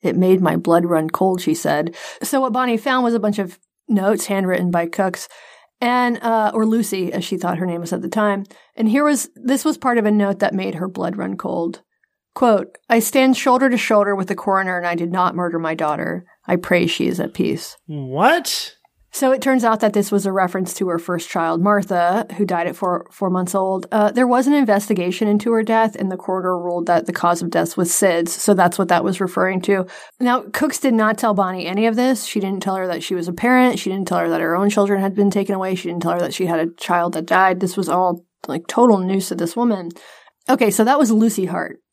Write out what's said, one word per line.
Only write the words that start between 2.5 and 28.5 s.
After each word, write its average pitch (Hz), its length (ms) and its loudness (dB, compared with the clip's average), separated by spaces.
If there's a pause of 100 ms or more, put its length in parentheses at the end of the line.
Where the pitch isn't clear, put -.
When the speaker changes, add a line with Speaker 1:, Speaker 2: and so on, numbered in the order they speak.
Speaker 1:
Bonnie 247 240 0
found 254 280 0
was 233 100 0
a 226 60 0
bunch 208 180 -2
of 190 200 -6 (300)
notes 202 380 0
handwritten 185 460 0
by 170 140 0
Cooks 185 420 -4 (520)
and, 247 420 0
uh, 220 300 2
or 220 140 0
Lucy, 196 460 0
as 185 120 -4
she 190 120 -4
thought 175 220 -4
her 180 80 -4
name 170 140 -4
was 170 120 -8
at - 100 -6
the 165 60 -6
time. 202 360 -2 (320)
And 226 120 2
here 269 160 2
was, 294 320 0
this 269 280 -2
was 311 140 0
part 240 200 0
of 214 60 2
a 214 60 4
note 202 300 2
that 196 120 0
made 190 220 -4
her 180 140 -6
blood 180 280 -6
run 196 200 -6
cold. 175 460 -6 (520)
Quote, 220 420 2 (120)
"I 233 120 4
stand 262 360 2
shoulder 254 340 2
to 240 60 0
shoulder 202 380 2
with 190 140 -4
the 196 80 -4
coroner 190 400 -2
and 175 100 -4
I 175 80 -2
did 170 160 -4
not 180 240 0
murder 175 240 -2
my 160 160 -4
daughter. 160 500 -4 (220)
I 185 100 0
pray 180 300 0
she - 220 -2
is 180 100 -2
at - 160 -6
peace." - 420 -4 (100)
Speaker 2:
What? 156 880 -2 (380)
Speaker 1:
So 262 200 2
it 269 100 0
turns 262 220 2
out 226 160 2
that 214 120 2
this 202 200 0
was 202 120 0
a 196 80 0
reference 185 420 0
to 185 140 -2
her 170 120 -2
first 170 280 -6
child, 165 320 -2
Martha, 196 760 0
who 208 80 0
died 175 240 -2
at 175 80 -8
four, 180 340 -4
four - 180 -4
months 180 280 -2
old. 190 340 -2
Uh, 214 220 2
there 247 160 2
was 247 180 2
an 277 60 4
investigation 208 720 0
into 208 240 2
her 226 140 2
death, 220 320 2
and 196 160 -4
the 185 40 -6
coroner 185 400 -4
ruled 175 300 -4
that 170 200 2
the 175 60 -6
cause 175 300 0
of 170 80 -4
death 165 260 0
was 175 160 0
sids. 170 400 2
So - 220 2